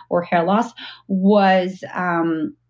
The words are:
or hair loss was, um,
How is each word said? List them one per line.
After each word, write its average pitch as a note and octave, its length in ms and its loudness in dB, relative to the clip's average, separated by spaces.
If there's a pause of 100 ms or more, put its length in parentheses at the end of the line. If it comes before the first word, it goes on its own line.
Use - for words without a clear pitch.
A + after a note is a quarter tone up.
(120)
or F3 100 0
hair F3 220 0
loss G#3+ 280 0 (360)
was, F#3+ 760 2 (120)
um, E3 600 -2 (140)